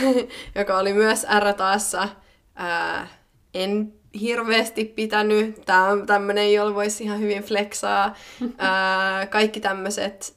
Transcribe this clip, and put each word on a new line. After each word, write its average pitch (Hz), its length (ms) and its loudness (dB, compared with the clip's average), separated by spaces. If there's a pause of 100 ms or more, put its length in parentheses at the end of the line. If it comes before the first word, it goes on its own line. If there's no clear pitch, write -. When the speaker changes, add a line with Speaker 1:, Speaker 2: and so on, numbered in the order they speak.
(200)
Speaker 1:
<laughs> - 380 -10
joka 196 200 0
oli 196 140 0
myös 220 340 2 (120)
R-taassa, 202 680 0 (460)
ää, 170 540 -4 (460)
en 202 380 -2 (280)
hirveästi 226 640 0
pitänyt. 214 840 0
Tää 196 180 6
on 202 220 2
tämmönen, 202 460 2
jolla 208 220 2
voisi 208 300 -4
ihan 208 160 -4
hyvin 208 220 -2
flexaa. 208 720 -2 (260)
Speaker 2:
<laughs> 247 180 -6
Speaker 1:
Ää, 190 680 0
kaikki 214 340 0
tämmöset, 196 760 -6